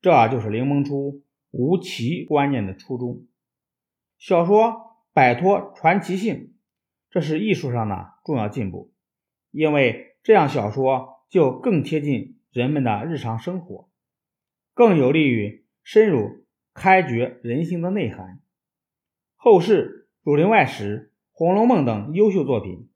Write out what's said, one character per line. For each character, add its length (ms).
这 260
就 120
是 100
凌 160
梦 180
初 380
无 260
奇 460
观 260
念 160
的 80
初 240
衷。 280
小 280
说 520
摆 220
脱 420
传 240
奇 160
性， 380
这 100
是 200
艺 120
术 200
上 160
的 240
重 120
要 120
进 220
步， 220
因 220
为 500
这 100
样 160
小 220
说 580
就 300
更 240
贴 180
近 380
人 160
们 140
的 200
日 140
常 220
生 200
活， 300
更 220
有 140
利 180
于 380
深 260
入 380
开 300
掘 400
人 220
性 180
的 80
内 180
涵。 300
后 260
世 460
《儒 140
林 120
外 160
史》 320
《红 240
楼 100
梦》 180
等 280
优 180
秀 140
作 160
品 360